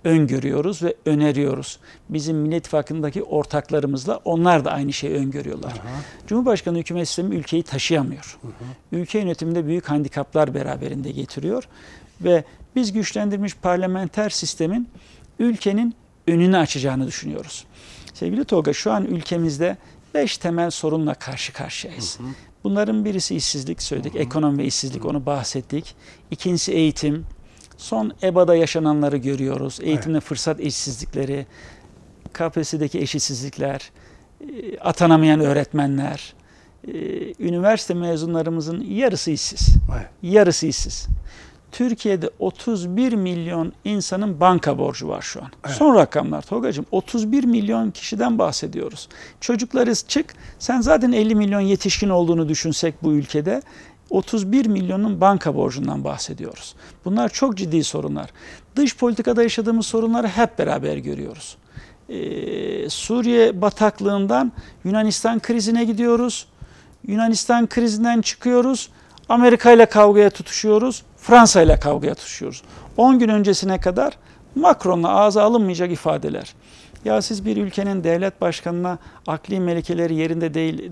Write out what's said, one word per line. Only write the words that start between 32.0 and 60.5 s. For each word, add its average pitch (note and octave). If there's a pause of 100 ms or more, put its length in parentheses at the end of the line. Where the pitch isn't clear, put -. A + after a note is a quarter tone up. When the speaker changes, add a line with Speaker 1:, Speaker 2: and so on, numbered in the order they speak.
Speaker 1:
K E3
P D#3
S D#3+
S'deki D3+
eşitsizlikler, C#3 (500)
e, C4+
atanamayan D#3+
öğretmenler, C#3+ (540)
e, - (480)
üniversite F#3
mezunlarımızın E3
yarısı G3+
işsiz. - (220)
Speaker 2:
Evet. - (140)
Speaker 1:
Yarısı F3
işsiz. - (640)
Türkiye'de G#3+ (100)
otuz F#3+
bir B3
milyon F3 (100)
insanın G3
banka E3+
borcu C#3
var -
şu -
an. B2+ (180)
Speaker 2:
Evet. C#3
Speaker 1:
Son D4
rakamlar D3
Tolgacığım, D3+
otuz G#3+
bir C4+
milyon A3+
kişiden A3+
bahsediyoruz. - (320)
Çocukları A#3+
çık, - (260)
sen B3
zaten B3
elli A3
milyon G3+
yetişkin G3
olduğunu E3+
düşünsek D#3+
bu D#3
ülkede, D3+ (480)
otuz G3
bir B3+
milyonun F#3+
banka F#3
borcundan C#3+
bahsediyoruz. - (300)
Bunlar G#3+
çok A3+
ciddi D#3+
sorunlar. D3 (460)
Dış C#4
politikada A#3
yaşadığımız A3+
sorunları A3+
hep A3